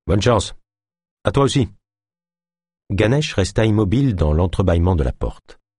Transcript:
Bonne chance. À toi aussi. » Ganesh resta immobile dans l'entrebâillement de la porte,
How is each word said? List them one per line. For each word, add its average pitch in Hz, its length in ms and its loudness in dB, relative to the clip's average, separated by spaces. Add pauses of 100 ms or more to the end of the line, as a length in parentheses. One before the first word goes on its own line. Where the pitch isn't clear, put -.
Bonne 98 160 0
chance. 110 320 0 (720)
À 107 80 -2
toi 139 120 2
aussi. » 123 240 0 (1200)
Ganesh 110 440 0
resta 101 320 0
immobile 110 480 2
dans 78 180 0
l'entrebâillement 90 640 0
de 73 80 0
la 62 80 -2
porte, - 480 -12 (180)